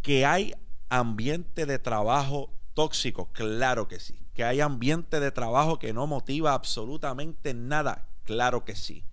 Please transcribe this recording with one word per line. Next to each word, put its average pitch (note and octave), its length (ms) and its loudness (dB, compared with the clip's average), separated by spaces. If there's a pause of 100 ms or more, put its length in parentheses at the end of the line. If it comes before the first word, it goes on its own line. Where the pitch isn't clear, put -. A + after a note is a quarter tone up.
Que C3+ 240 2
hay F3+ 300 2 (340)
ambiente B2 760 0
de C#3 120 0
trabajo C3 760 0 (200)
tóxico, - 580 0
claro A#2 560 0
que - 100 -4
sí. - 340 -2
Que A#2+ 120 0
hay C3 160 2
ambiente D3 580 0
de C#3 140 0
trabajo C3 460 2
que A2+ 140 -2
no B2 140 0
motiva D3 480 2
absolutamente C#3 1000 -2
nada, C3 560 0 (140)
claro A#2+ 420 0
que G2+ 120 -4
sí. - 360 -4